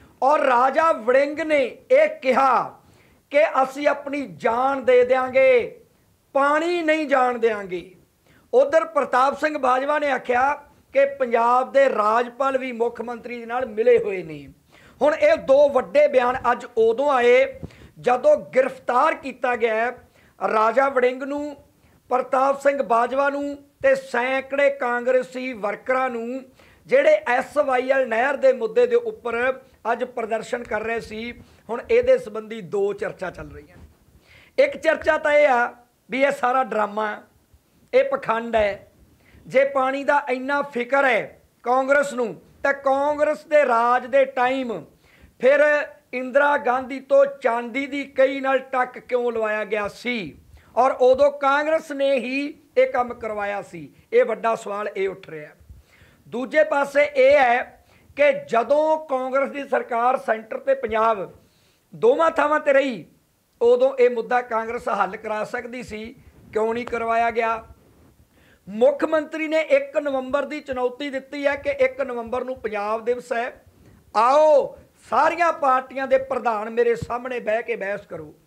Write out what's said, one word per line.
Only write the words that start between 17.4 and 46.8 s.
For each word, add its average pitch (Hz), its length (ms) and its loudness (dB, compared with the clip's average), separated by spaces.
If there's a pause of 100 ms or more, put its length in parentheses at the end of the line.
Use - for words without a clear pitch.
ਜਦੋਂ 247 360 2
ਗ੍ਰਿਫਤਾਰ 262 800 0
ਕੀਤਾ 262 420 -4
ਗਿਆ 226 180 0
ਹੈ 240 220 -2 (560)
ਰਾਜਾ 220 360 2
ਵੜਿੰਗ 254 340 0
ਨੂੰ, 285 340 -8 (520)
ਪ੍ਰਤਾਪ 262 520 0
ਸਿੰਘ 277 220 0
ਬਾਜਵਾ 247 480 0
ਨੂੰ 285 280 -6 (240)
ਤੇ 269 120 4
ਸੈਂਕੜੇ 269 760 -2
ਕਾਂਗਰਸੀ 254 840 -4
ਵਰਕਰਾਂ 233 580 -4
ਨੂੰ 240 320 -8 (440)
ਜਿਹੜੇ 302 420 2
ਐਸ 254 280 -2
ਵਾਈ 262 340 0
ਐਲ 262 180 2
ਨਹਿਰ 247 280 0
ਦੇ 262 160 4
ਮੁੱਦੇ 233 340 0
ਦੇ 233 100 0
ਉੱਪਰ 233 640 -4 (320)
ਅੱਜ 233 120 -4
ਪ੍ਰਦਰਸ਼ਨ 226 580 -6
ਕਰ 214 180 -8
ਰਹੇ 226 200 -6
ਸੀ। 226 420 -14 (280)
ਹੁਣ 240 200 -8
ਇਹਦੇ 247 280 4
ਸੰਬੰਧੀ 220 420 -10
ਦੋ 196 320 -4
ਚਰਚਾ 185 380 -8
ਚੱਲ 151 200 -16
ਰਹੀਆਂ 147 260 -20
ਨੇ। - 80 -20 (800)
ਇੱਕ 294 120 -2
ਚਰਚਾ 311 420 0
ਤਾਂ 302 140 0
ਇਹ 294 160 6
ਆ 240 260 2 (360)
ਵੀ 262 120 0
ਇਹ 277 80 2
ਸਾਰਾ 262 340 0
ਡਰਾਮਾ, 208 580 -4 (720)
ਇਹ 262 100 6
ਪਖੰਡ 233 520 -2
ਹੈ। 202 360 -2 (540)
ਜੇ 254 180 2
ਪਾਣੀ 277 400 -2
ਦਾ 285 260 0
ਇੰਨਾ 262 320 -2
ਫਿਕਰ 277 420 -2
ਹੈ 220 380 -2 (200)
ਕਾਂਗਰਸ 269 500 0
ਨੂੰ, 233 300 -6 (200)
ਤਾਂ 277 100 0
ਕਾਂਗਰਸ 285 720 0
ਦੇ 294 220 2
ਰਾਜ 240 400 2
ਦੇ 269 180 2
ਟਾਈਮ 254 600 -4 (560)
ਫਿਰ 294 460 4 (280)
ਇੰਦਰਾ 269 420 2
ਗਾਂਧੀ 262 440 -4